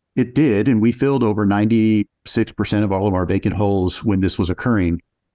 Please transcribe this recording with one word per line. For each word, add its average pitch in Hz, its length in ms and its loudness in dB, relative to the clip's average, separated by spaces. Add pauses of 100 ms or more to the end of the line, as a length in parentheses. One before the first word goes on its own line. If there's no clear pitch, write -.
(160)
"It 123 180 -2
did." 117 320 2
And 117 160 2
we 117 80 2
filled 135 320 0
over 107 240 0
ninety-six 110 1040 0
percent 104 340 -2
of 101 60 -2
all 95 160 -2
of 101 80 0
our 92 100 0
vacant 95 300 -2
holes 95 480 -2
when 98 180 0
this 92 160 -2
was 92 140 -2
occurring. 90 500 -2 (340)